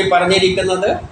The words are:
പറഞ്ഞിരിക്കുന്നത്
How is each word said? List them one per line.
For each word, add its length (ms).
പറഞ്ഞിരിക്കുന്നത് 800